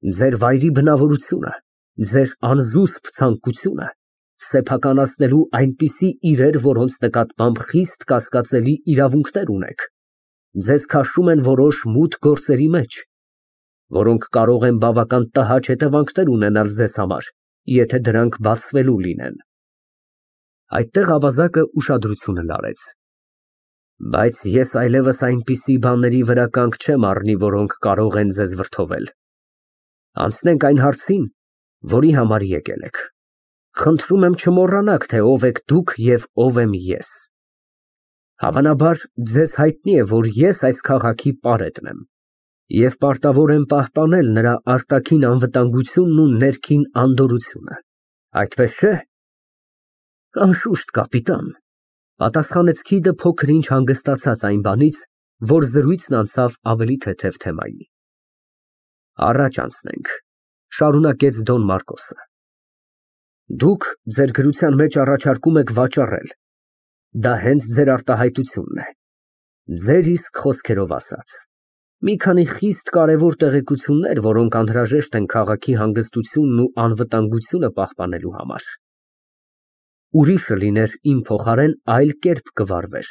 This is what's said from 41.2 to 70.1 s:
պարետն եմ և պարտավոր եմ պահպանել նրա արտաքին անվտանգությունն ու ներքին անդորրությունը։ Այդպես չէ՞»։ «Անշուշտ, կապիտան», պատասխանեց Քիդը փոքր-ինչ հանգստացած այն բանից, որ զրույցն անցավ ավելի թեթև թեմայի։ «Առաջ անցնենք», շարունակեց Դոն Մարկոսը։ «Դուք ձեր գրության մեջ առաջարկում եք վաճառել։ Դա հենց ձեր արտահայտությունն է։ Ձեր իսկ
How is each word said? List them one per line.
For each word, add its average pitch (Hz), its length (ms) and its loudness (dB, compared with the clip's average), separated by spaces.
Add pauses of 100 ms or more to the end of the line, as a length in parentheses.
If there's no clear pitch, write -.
պարետն 104 520 -4
եմ - 120 -16 (680)
և 127 240 2
պարտավոր 139 560 2
եմ 147 160 2
պահպանել 156 600 0
նրա 113 240 2 (120)
արտաքին 135 600 2
անվտանգությունն 127 960 2
ու 151 120 6
ներքին 135 500 2 (100)
անդորրությունը։ 127 840 0 (600)
Այդպես 110 420 -2
չէ՞»։ 208 160 2 (1400)
«Անշուշտ, 196 580 0
կապիտան», - 540 -4 (720)
պատասխանեց 160 600 0
Քիդը 185 320 0
փոքր-ինչ 156 540 0
հանգստացած 131 800 -2
այն 101 180 0
բանից, 117 340 2 (440)
որ 139 280 2
զրույցն 143 480 0
անցավ 120 460 -2
ավելի 113 340 -2
թեթև - 440 -6
թեմայի։ - 420 -10 (1400)
«Առաջ 131 420 0
անցնենք», - 520 -12 (580)
շարունակեց 147 720 2
Դոն 120 240 0
Մարկոսը։ - 520 -6 (1300)
«Դուք 170 340 0 (240)
ձեր 127 240 0
գրության 139 480 0
մեջ 151 180 2
առաջարկում 139 600 0
եք 120 140 0
վաճառել։ 123 560 -2 (840)
Դա 117 200 0
հենց 120 320 0
ձեր 135 240 2
արտահայտությունն 123 880 -2
է։ - 60 -14 (840)
Ձեր 123 380 2
իսկ 170 340 -4